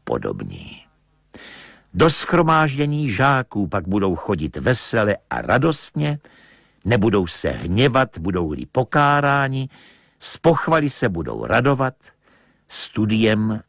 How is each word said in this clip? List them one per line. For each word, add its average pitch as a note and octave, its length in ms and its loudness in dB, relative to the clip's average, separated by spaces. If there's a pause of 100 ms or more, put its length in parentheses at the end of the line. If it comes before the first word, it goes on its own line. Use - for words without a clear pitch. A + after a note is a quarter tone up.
podobní. G1+ 800 -8 (1120)
Do G2 140 6
shromáždění D3+ 1040 2
žáků B2 540 0
pak E2+ 220 -4
budou F#2+ 280 2
chodit D#2 400 -4
vesele A2 600 0 (140)
a A#1+ 100 -6
radostně, D3 800 0 (640)
nebudou G2+ 420 2
se - 240 -6
hněvat, A#2+ 680 0
budou-li E2+ 480 -4
pokáráni, C#3 1040 0 (520)
z - 160 -8
pochvaly D#3+ 540 2
se - 180 -2
budou C2+ 360 -6
radovat, C3 500 2 (760)
studiem A2 1000 0